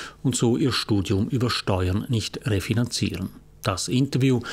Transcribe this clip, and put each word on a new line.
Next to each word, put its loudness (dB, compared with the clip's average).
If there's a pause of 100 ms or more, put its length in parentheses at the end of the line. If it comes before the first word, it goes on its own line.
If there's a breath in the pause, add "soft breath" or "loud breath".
(240 loud breath)
und 0
so 4
ihr 2
Studium 0
über 0
Steuern 0
nicht -2
refinanzieren. -2 (340)
Das -2
Interview 2 (140 loud breath)